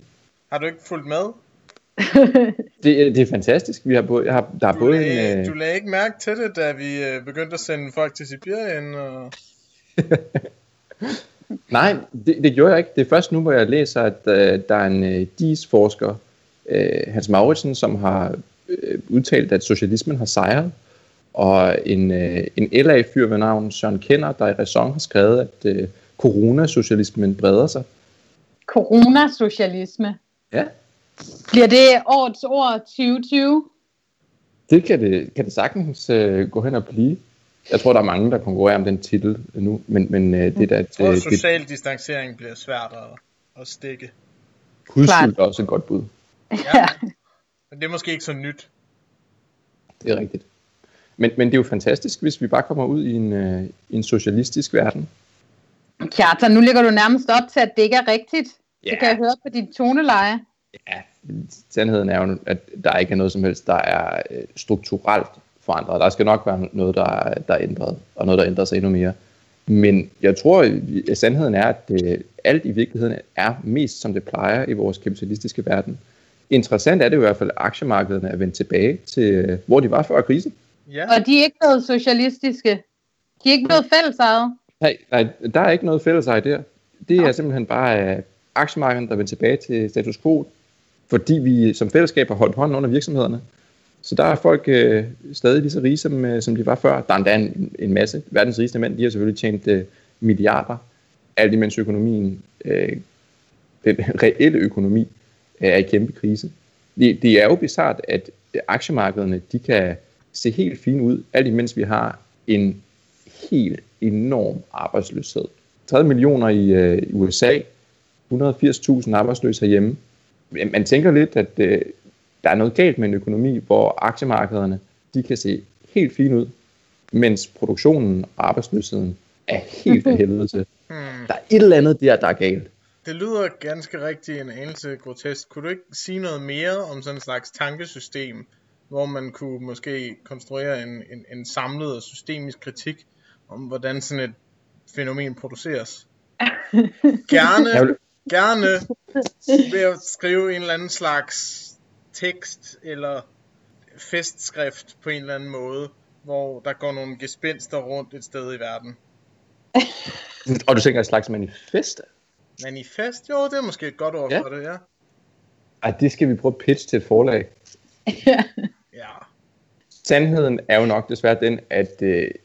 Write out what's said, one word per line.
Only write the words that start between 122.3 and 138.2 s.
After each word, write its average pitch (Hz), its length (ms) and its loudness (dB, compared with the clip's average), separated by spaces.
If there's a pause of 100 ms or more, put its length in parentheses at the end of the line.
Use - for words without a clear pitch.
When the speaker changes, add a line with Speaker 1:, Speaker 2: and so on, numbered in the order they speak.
Speaker 3:
der - 80 4
er 87 40 4
noget 113 180 0
galt 180 240 2
med 110 100 0
en 101 60 0
økonomi, 110 440 -2
hvor 107 440 2
aktiemarkederne, 107 800 -2 (340)
de 131 100 -2
kan 123 140 -4
se - 260 -6 (300)
helt 165 220 2
fine 135 220 2
ud, 117 100 0 (640)
mens 113 360 2
produktionen 107 800 0 (100)
og - 120 -2
arbejdsløsheden - 720 -4 (300)
er - 120 -4 (240)
helt - 240 2
af 247 100 2
helvede 104 300 0
til. 98 180 -4 (220)
Speaker 1:
Hmm. 160 100 -16 (300)
Speaker 3:
Der - 60 -6
er - 60 -8 (100)
et 214 140 6
eller 180 140 10
andet 151 240 4
der, 127 140 6
der 101 120 -2
er 87 60 2
galt. 95 340 -2 (380)
Speaker 1:
Det 160 100 -10
lyder 202 320 -4 (120)
ganske 151 480 -12
rigtigt 151 340 -12
en 131 80 -14
anelse 139 460 -14
grotesk. 135 540 -14
Kunne 147 140 -16
du 160 60 -10
ikke 180 120 -10 (120)
sige 185 260 -10
noget 165 220 -8
mere 151 360 -6
om 151 240 -12
sådan 143 160 -14
en 131 40 -16
slags 127 300 -12
tankesystem, 143 920 -12 (440)